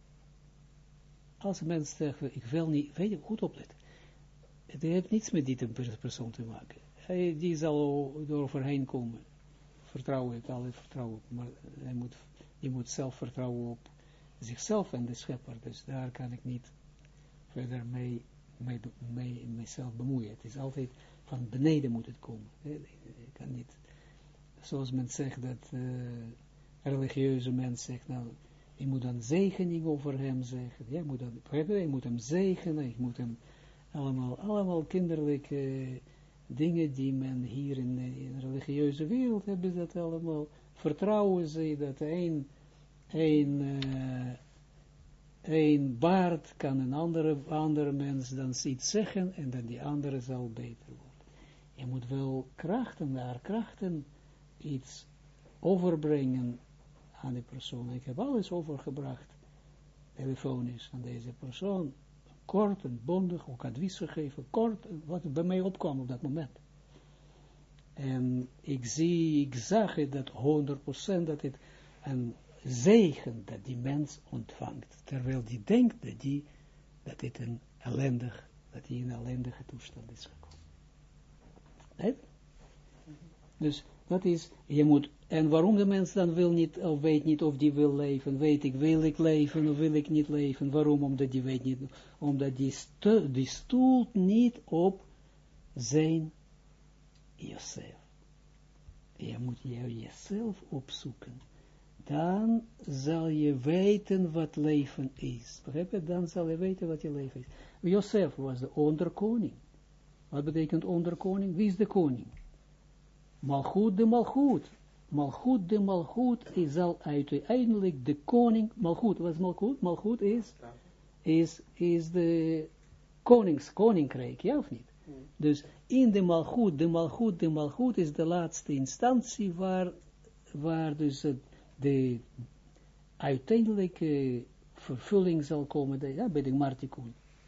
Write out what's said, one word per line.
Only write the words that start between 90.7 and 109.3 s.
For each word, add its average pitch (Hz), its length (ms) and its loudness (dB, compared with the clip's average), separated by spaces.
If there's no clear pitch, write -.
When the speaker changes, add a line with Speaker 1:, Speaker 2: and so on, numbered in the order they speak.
Speaker 1:
waarom? 147 320 4
Omdat 135 280 0
die 127 120 0
weet 127 220 -2
niet, 131 140 0
omdat 139 380 0
die 135 140 0
stu-, 196 600 2
die 127 160 2
stoelt 254 680 4
niet 214 500 6
op 185 400 2
zijn 156 580 2
Joseph. - 640 -14
Je 117 220 -8
moet 123 240 -6
jou 123 260 -8
jezelf 196 800 -6
opzoeken. 131 720 -10
Dan 202 580 0
zal 156 400 -2
je 147 300 2
weten 185 720 2
wat 160 240 -2
leven 147 580 2
is. 123 500 -10
Begrijp 165 260 -6
je? 196 120 -2
Dan 175 260 -2
zal 165 200 -2
je 160 80 0
weten 185 320 -2
wat 156 140 -4
je 156 80 -4
leven 135 300 -6
is. 123 60 -14
Joseph 185 560 2
was 135 240 -4
de 131 140 -6
onderkoning. 170 800 2